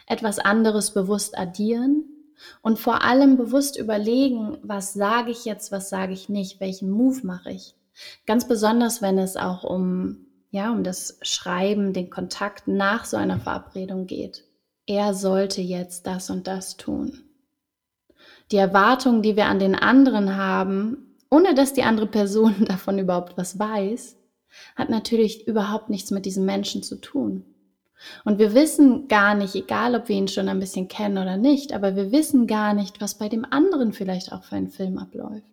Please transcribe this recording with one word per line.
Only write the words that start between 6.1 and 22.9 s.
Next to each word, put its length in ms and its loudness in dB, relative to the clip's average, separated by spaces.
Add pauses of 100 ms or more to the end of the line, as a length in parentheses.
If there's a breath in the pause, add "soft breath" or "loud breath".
ich 160 -12
nicht, 320 -6
welchen 300 -6
Move 360 0
mache 240 -10
ich. 240 -16 (520 loud breath)
Ganz 200 2
besonders, 540 2
wenn 180 2
es 180 -2
auch 280 -6
um, 600 -4 (240)
ja, 200 -4
um 140 -2
das 380 -8
Schreiben, 720 -2
den 180 -6
Kontakt 580 -8
nach 360 0
so 120 -6
einer 240 -2
Verabredung 680 -8
geht. 380 -12 (420)
Er 280 0
sollte 480 0
jetzt 440 -8
das 240 -8
und 160 -8
das 300 -8
tun. 460 -8 (1300 soft breath)
Die 40 2
Erwartungen, 640 4
die 140 2
wir 100 4
an 120 2
den 160 2
anderen 640 6
haben, 800 -2 (140)
ohne 240 6
dass 180 4
die 100 0
andere 240 2
Person 580 2
<laughs> 40 2
davon 300 -4